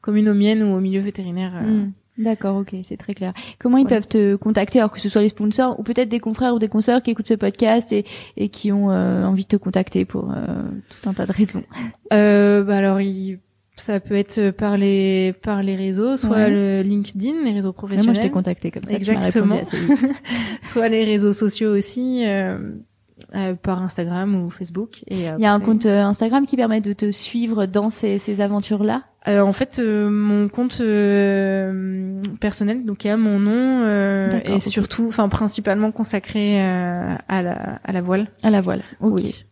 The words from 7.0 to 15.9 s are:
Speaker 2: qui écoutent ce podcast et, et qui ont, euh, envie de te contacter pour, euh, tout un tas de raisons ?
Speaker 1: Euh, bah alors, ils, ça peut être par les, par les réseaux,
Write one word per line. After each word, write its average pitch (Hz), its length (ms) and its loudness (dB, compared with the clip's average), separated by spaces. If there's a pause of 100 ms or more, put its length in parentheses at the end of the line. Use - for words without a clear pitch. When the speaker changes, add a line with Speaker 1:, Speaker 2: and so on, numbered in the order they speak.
Speaker 2:
qui - 80 -4
écoutent 220 180 -4
ce 233 60 2
podcast 220 580 0
et, 208 140 0 (320)
et 202 120 -2
qui 208 220 -4
ont, 202 200 2
euh, 185 320 2
envie 190 200 0
de - 40 -8
te - 80 0
contacter 185 500 0
pour, - 260 -8
euh, - 140 -6 (560)
tout 208 80 -4
un 190 40 -4
tas 190 120 -4
de 196 60 -6
raisons ? 196 320 0 (500)
Speaker 1:
Euh, 202 480 4
bah 202 160 0
alors, 196 240 2
ils, 190 380 -6 (380)
ça 202 220 -4
peut 202 140 -6
être 202 380 0
par 202 260 -2
les, 190 640 2
par 202 220 -2
les 196 120 -2
réseaux, 190 400 -2